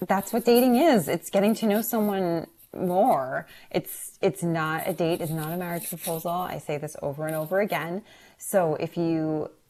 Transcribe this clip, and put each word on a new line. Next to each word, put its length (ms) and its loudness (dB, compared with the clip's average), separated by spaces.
that's 260 0
what 120 0
dating 300 6
is. 320 6
It's 220 -2
getting 260 4
to 120 0
know 140 2
someone 680 0
more. 720 0
It's, 500 -8
it's 220 0
not 440 -2
a 60 0
date, 280 0
it's 100 -6
not 200 -4
a 60 -6
marriage 320 -6
proposal. 420 -6
I 280 -6
say 180 -6
this 240 -8
over 260 -6
and 80 -4
over 260 0
again. 420 -4
So 380 0
if 220 -6
you 520 0